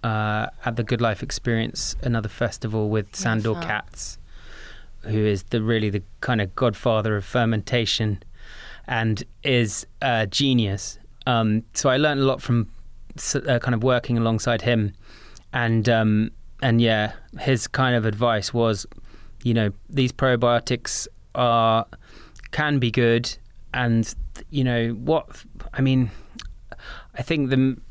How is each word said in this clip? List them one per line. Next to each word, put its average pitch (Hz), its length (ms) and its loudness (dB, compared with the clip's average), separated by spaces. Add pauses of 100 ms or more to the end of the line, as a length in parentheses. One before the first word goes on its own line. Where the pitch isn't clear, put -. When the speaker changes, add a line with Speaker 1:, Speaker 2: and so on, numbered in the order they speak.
Speaker 1:
uh, 107 440 0 (160)
at 117 140 -2
the 120 60 -2
Good 117 180 -2
Life 113 220 0
Experience, - 800 -2
another 113 260 0
festival 110 600 -2
with 107 180 0
Speaker 2:
Yeah, - 100 -18
Speaker 1:
Sandor 110 380 0
Speaker 2:
fun. - 80 -6
Speaker 1:
Katz. - 540 -6 (920)
Who 107 180 2
is 101 180 2
the, 117 180 -2
really 110 280 2
the 98 140 -2 (180)
kind 117 200 0
of 92 140 -4
godfather 110 640 2
of 98 80 -4
fermentation 113 960 0 (680)
and 113 360 0 (200)
is 120 420 2 (160)
a 113 260 2
genius. 113 680 0 (280)
Um, 113 380 2 (100)
so - 160 2
I 127 80 4
learned 143 240 2
a - 40 4
lot 131 160 2
from 117 280 2 (480)
s-, - 180 -4
uh, 131 240 2
kind 123 160 0
of 110 80 0
working 123 340 2
alongside 113 440 2
him. 113 320 2 (600)
And, 113 360 2
um, 110 420 4 (300)
and 117 200 4
yeah, 107 320 2 (260)
his 131 280 0
kind 127 280 2
of 110 100 2
advice 110 480 0
was, 113 320 2 (580)
you 120 100 2
know, 110 180 2 (180)
these 131 220 2
probiotics 120 960 2 (280)
are, 113 500 4 (680)
can 147 280 0
be 120 120 2
good. 117 460 2 (360)
And, 117 400 2 (360)
you 139 140 0
know, 120 280 2
what, 135 520 -2 (300)
I - 80 -2
mean, 131 280 4 (1080)
I 123 60 -6
think 147 260 0
the 131 280 4 (140)